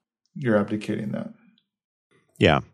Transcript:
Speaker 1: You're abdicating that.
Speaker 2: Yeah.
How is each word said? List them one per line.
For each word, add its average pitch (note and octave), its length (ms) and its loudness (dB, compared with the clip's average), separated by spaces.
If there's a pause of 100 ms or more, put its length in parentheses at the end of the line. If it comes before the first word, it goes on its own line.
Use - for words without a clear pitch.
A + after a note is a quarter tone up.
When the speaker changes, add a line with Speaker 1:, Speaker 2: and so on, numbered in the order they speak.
(360)
Speaker 1:
You're A2+ 220 0
abdicating G#2 540 -4
that. - 220 -8 (1040)
Speaker 2:
Yeah. D#2 240 4 (120)